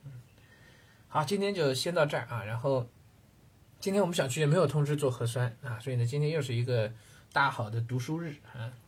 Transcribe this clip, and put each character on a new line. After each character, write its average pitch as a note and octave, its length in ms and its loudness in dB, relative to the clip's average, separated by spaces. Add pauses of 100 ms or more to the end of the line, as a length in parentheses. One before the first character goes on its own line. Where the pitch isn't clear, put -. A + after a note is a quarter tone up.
嗯， C#3+ 80 -14 (960)
好， D#3 160 0
今 G3+ 160 0
天 G3+ 120 0
就 D#3 220 2
先 E3+ 180 -2
到 D#3+ 140 4
这 D3+ 100 -2
儿 B2+ 120 -4
啊， A2 160 -6
然 A2 140 -4
后 C3 280 0 (920)
今 G3 120 -2
天 G3+ 100 4
我 F#3 40 4
们 F3 80 -4
小 D3+ 140 2
区 B2+ 120 -4
也 D3+ 60 4
没 D3 100 4
有 F3 100 6
通 D3 180 2
知 C#3+ 100 0
做 D3 160 2
核 B2 160 -2
酸 A#2+ 360 -2
啊， A#2+ 180 -8
所 C3 120 -6
以 B2+ 40 0
呢， A#2+ 80 4
今 C3+ 160 0
天 D3+ 100 2
又 D#3+ 120 0
是 B2+ 120 -2
一 A#2+ 100 2
个 A2+ 280 0 (400)
大 C#3 180 4
好 G#2+ 200 -6
的 A2+ 100 -2
读 B2+ 180 -2
书 D#3 220 -4
日 D3+ 160 -8 (160)
啊 A#2 200 -10 (160)